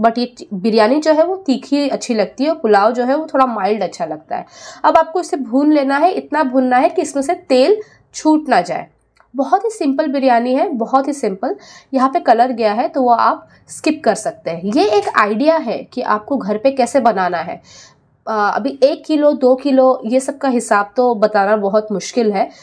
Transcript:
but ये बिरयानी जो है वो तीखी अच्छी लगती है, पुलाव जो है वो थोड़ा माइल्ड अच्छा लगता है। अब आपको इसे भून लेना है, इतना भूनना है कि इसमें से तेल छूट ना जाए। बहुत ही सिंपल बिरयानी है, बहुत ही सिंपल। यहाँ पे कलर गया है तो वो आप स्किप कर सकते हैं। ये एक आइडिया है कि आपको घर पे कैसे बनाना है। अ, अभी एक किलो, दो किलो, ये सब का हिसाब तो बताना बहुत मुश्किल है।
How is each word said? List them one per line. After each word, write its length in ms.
but 160
ये 180
बिरयानी 460
जो 140
है 100
वो 120
तीखी 540
अच्छी 240
लगती 300
है, 120
पुलाव 360
जो 120
है 120
वो 180
थोड़ा 120
माइल्ड 380
अच्छा 220
लगता 300
है। 100
अब 140
आपको 220
इसे 180
भून 340
लेना 260
है, 140
इतना 320
भूनना 340
है 120
कि 120
इसमें 220
से 100
तेल 480
छूट 360
ना 120
जाए। 260
बहुत 300
ही 40
सिंपल 380
बिरयानी 480
है, 140
बहुत 380
ही 60
सिंपल। 420
यहाँ 160
पे 100
कलर 320
गया 220
है 140
तो 140
वो 100
आप 360
स्किप 380
कर 100
सकते 360
हैं। 120
ये 260
एक 160
आइडिया 400
है 260
कि 180
आपको 360
घर 200
पे 140
कैसे 280
बनाना 380
है। 240
अ, 280
अभी 280
एक 220
किलो, 260
दो 240
किलो, 500
ये 140
सब 180
का 120
हिसाब 480
तो 180
बताना 400
बहुत 360
मुश्किल 420
है। 160